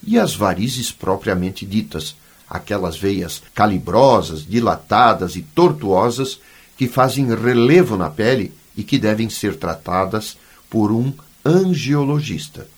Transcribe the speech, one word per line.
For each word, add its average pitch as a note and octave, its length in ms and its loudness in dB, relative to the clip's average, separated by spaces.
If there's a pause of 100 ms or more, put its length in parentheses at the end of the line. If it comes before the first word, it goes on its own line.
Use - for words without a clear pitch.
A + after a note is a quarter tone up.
E A3+ 140 2
as F3 160 0
varizes G#2 560 -2
propriamente F#2 720 -4
ditas, G2 520 -6 (320)
aquelas F#2 480 -6
veias F#2+ 440 -4 (140)
calibrosas, F#2 880 2
dilatadas G2+ 920 0
e F2 40 -8
tortuosas A#2+ 1000 0 (360)
que C3 80 -2
fazem C3 480 0
relevo B2 600 4
na F2 140 -2
pele A2 440 -2 (220)
e G2+ 80 -8
que B2+ 160 -2
devem G#2+ 300 0
ser G2+ 260 -4
tratadas F#2 840 -4 (320)
por G#2 220 0
um B2 220 0 (320)
angiologista. D3 1200 0 (100)